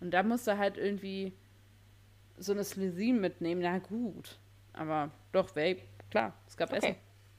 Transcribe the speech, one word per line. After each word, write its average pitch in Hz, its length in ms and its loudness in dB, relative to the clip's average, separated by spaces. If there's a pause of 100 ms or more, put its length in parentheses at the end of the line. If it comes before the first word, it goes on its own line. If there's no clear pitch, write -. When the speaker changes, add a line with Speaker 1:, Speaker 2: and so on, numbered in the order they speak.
Speaker 1:
Und 175 120 -6
da 180 100 4
musst 233 240 2
du 208 100 2
halt 202 220 0
irgendwie 190 560 -4 (1040)
so 185 140 -2
eine 202 120 0
Slezin 196 560 2
mitnehmen. 175 400 0
Na 175 200 2
gut. 220 580 -6 (340)
Aber 156 380 -2 (220)
doch, 190 220 2
wär, 170 220 2 (340)
klar, - 220 0 (160)
es - 80 -20
gab - 140 -2
Speaker 2:
Okay. - 80 -2
Speaker 1:
Essen. - 180 0 (420)